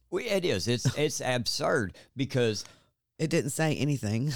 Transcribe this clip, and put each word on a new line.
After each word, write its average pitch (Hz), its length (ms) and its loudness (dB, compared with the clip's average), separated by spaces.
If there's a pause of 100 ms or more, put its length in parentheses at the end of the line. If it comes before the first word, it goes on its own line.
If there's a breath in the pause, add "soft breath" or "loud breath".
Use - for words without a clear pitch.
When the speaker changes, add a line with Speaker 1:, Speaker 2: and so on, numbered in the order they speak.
(100)
Speaker 1:
Well, 202 160 -2
it 196 200 0
is. 101 200 0
It's, 120 200 0
Speaker 2:
<laughs> 123 120 2
Speaker 1:
it's 151 220 0
absurd 127 760 0 (220 loud breath)
because 120 480 0 (540 loud breath)
Speaker 2:
It 156 120 0
didn't 147 200 2
say 156 260 0
anything. 127 600 0